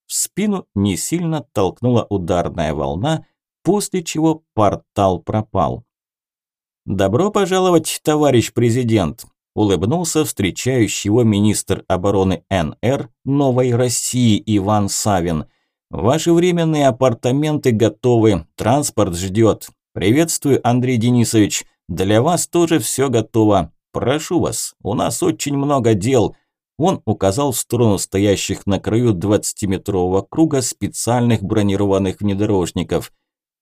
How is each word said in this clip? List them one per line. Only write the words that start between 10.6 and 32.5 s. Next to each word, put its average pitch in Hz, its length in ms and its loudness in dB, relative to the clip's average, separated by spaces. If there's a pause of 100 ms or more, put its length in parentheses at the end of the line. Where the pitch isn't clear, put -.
его 117 160 2
министр 101 640 0
обороны 95 600 0
Н 85 320 -2
Р 135 300 -2 (140)
Новой 127 500 0
России 120 720 0
Иван 104 420 0
Савин. 87 580 -2 (440)
«Ваши 156 420 0
временные 170 540 2
апартаменты 131 840 0
готовы, 110 800 2
транспорт 104 640 -2
ждет. 95 520 0 (240)
Приветствую, 139 720 0
Андрей 123 360 0
Денисович, 113 640 2 (240)
для 95 340 2
вас 160 240 0
тоже 165 320 2
все 131 300 -2
готово. 107 640 0 (200)
Прошу 156 460 -2
вас, 69 420 -4
у 85 140 -6
нас - 300 -4
очень 143 320 -2
много 139 380 2
дел». 104 420 0 (420)
Он 170 280 0
указал 110 460 0
в - 40 -6
сторону 110 400 2
стоящих 98 720 -2
на 98 120 0
краю 110 360 0
двадцатиметрового 92 1080 -2
круга 143 400 0
специальных 120 800 -2
бронированных 98 800 0
внедорожников. 95 920 -2 (500)